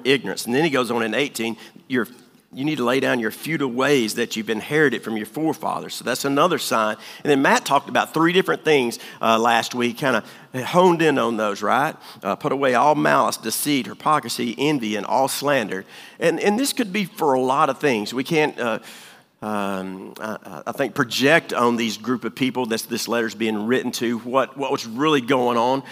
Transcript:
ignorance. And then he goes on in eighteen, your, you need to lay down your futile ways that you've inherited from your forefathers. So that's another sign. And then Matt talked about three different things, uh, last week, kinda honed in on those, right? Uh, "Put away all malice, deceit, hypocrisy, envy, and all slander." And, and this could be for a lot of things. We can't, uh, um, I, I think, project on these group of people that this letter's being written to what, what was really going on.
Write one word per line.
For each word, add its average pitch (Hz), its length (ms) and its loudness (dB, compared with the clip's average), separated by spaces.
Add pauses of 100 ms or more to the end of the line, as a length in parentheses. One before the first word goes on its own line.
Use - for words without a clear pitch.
ignorance. 110 400 0
And 120 100 -2
then 151 80 2
he 170 60 0
goes 127 200 0
on 117 140 0
in 110 100 -2
eighteen, 117 440 -4 (320)
your, 127 180 0 (440)
you 131 140 -6
need 156 120 -2
to 123 60 -2
lay 127 160 2
down 131 200 0
your 110 100 -2
futile 143 400 -4
ways 123 460 2
that 117 200 -4
you've 110 140 -4
inherited 120 540 0
from 110 140 -6
your 107 100 -6
forefathers. 127 680 -4
So - 100 -10
that's 123 220 -2
another 143 320 2
sign. 110 400 0 (260)
And 139 60 0
then 139 140 4
Matt 160 200 4
talked 139 260 0
about 117 220 2
three 165 220 2
different 175 320 0
things, 131 320 4 (240)
uh, 113 160 4
last 117 380 2
week, 120 220 -2
kinda 127 260 0 (320)
honed 165 480 4
in 143 160 4
on 117 180 0
those, 104 240 -2
right? 117 340 0 (280)
Uh, 95 120 -2
"Put 143 160 -4
away 135 220 2
all 143 220 4
malice, 143 420 2
deceit, 127 480 -2
hypocrisy, 120 720 -2
envy, 127 380 0
and 101 100 -4
all 131 220 2
slander." 117 580 0 (340)
And, 165 200 2
and 208 200 2
this 277 140 -2
could 214 180 -4
be 202 140 -2
for 147 280 0
a 131 60 4
lot 135 300 2
of 127 80 -4
things. 117 380 0
We 131 80 -2
can't, 151 360 0
uh, 117 200 -2 (640)
um, 98 760 -6
I, 101 460 -10
I 120 60 -6
think, - 240 -4
project 127 580 2
on 120 220 4
these 113 220 -2
group 113 280 -4
of 107 80 -6
people 127 320 -2
that 113 240 -2
this 110 180 -4
letter's 113 280 -2
being 107 320 -2
written 123 240 0
to 120 260 -2
what, 123 400 -2
what 135 140 -6
was 131 160 -4
really 139 340 0
going 120 380 2
on. 131 320 0